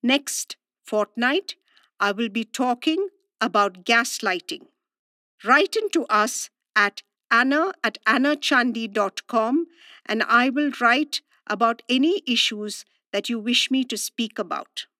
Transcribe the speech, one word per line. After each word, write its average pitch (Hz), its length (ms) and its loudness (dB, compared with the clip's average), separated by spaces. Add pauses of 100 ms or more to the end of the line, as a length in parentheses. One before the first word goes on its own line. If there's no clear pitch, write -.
Next - 460 -2 (280)
fortnight, 233 720 -2 (440)
I 202 120 0
will 220 180 -2
be 220 140 -4
talking 285 680 -2 (300)
about 202 460 0
gaslighting. 220 760 -2 (840)
Write 294 300 4
in 440 160 -2
to 277 160 0
us 214 420 0 (260)
at 202 280 0 (260)
anna 277 440 2 (100)
at 220 240 -4
anna 254 280 2
chandi 233 560 0
dot 202 360 -4
com, 247 400 0 (400)
and 214 160 -2
I 240 260 4
will 285 220 -2 (100)
write 254 400 2 (240)
about 226 420 0
any 285 380 2
issues 208 600 -4 (280)
that 202 160 -4
you 233 80 -2
wish 240 320 -2
me 262 140 2
to 240 140 -6
speak - 420 -6
about. - 480 -8 (120)